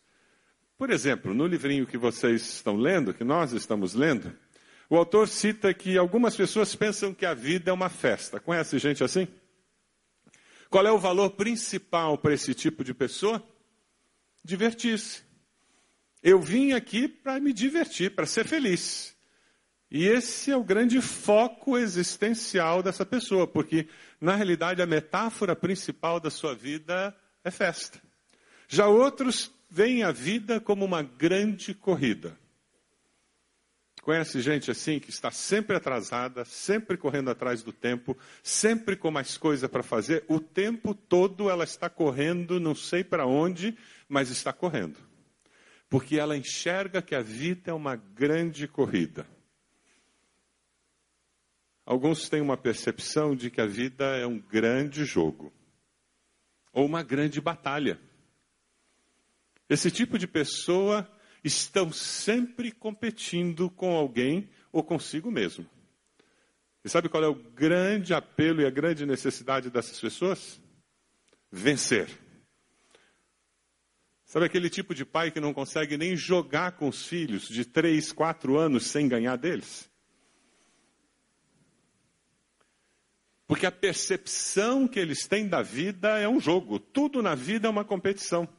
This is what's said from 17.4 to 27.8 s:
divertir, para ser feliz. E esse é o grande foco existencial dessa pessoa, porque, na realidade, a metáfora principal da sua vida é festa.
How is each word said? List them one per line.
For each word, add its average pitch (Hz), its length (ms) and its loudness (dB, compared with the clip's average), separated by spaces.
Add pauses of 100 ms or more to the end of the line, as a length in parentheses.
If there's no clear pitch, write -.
divertir, 247 600 0
para - 160 -2
ser - 180 0
feliz. - 720 -2 (720)
E 151 160 0
esse 240 460 0
é 277 40 2
o 240 80 0
grande 226 380 4
foco 240 720 2
existencial 185 1080 0
dessa 190 200 -2
pessoa, 190 440 2
porque, 160 400 0 (340)
na 180 140 2
realidade, 180 440 0
a 180 60 2
metáfora 180 720 0
principal 170 640 -2
da 160 100 -4
sua 147 240 -6
vida 156 640 -6 (280)
é 185 60 -6
festa. - 500 -4 (680)